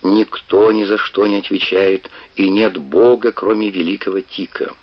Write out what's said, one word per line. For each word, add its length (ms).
никто 680
ни 120
за 120
что 300
не 100
отвечает 720
и 140
нет 300
Бога, 540
кроме 360
великого 520
Тика. 520